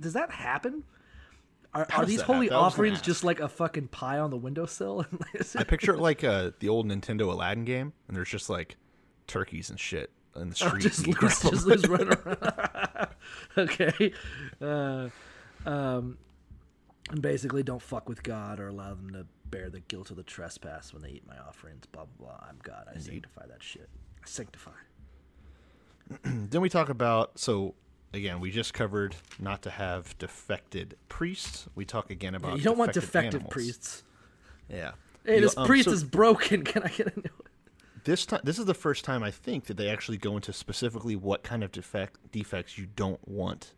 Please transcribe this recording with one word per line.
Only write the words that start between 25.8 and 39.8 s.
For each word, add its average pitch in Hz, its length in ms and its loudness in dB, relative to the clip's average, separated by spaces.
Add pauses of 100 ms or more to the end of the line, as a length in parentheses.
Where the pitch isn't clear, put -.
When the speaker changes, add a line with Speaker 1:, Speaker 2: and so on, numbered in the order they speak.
Speaker 2:
Then 120 360 0
we 190 80 4
talk 160 200 4
about, 117 500 2
so, 98 360 0 (380)
again, 95 280 -4
we 92 100 -4
just 110 240 -4
covered 101 420 0 (220)
not 98 240 -4
to 101 80 -8
have 90 480 -4
defected 90 800 -8 (120)
priests. - 680 -6
We 101 100 -6
talk 107 260 -6
again 92 240 -6
Speaker 1:
Yeah, 95 40 -6
Speaker 2:
about 90 200 -4
Speaker 1:
you 143 60 -2
don't 226 140 4
want 233 140 4
Speaker 2:
defective - 200 0
Speaker 1:
defective 131 280 2
Speaker 2:
animals. - 120 -10
Speaker 1:
priests. - 500 -6 (680)
Speaker 2:
Yeah. 85 240 -8 (320)
Speaker 1:
Hey, 220 120 6
Speaker 2:
You, 208 60 10
Speaker 1:
this - 140 8
Speaker 2:
um, 131 100 2
Speaker 1:
priest 262 200 8
Speaker 2:
so 180 60 4
Speaker 1:
is 165 120 2
broken. 202 600 6
<laughs> - 0 -
Can - 180 0
I 170 60 0
get - 260 0
a - 40 -6
new 180 180 -8
one? - 120 -20 (560)
Speaker 2:
This 175 220 2
ti-, 220 180 0
this 160 140 0
is 226 80 -2
the 180 80 4
first - 300 0
time, 127 180 -2
I 104 80 -2
think, 180 360 -6
that 98 120 -8
they 104 100 0